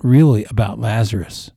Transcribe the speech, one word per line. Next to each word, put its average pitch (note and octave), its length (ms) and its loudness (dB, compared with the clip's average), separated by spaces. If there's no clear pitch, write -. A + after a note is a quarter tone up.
really C3 400 4
about A2 340 -4
Lazarus G#2+ 800 -4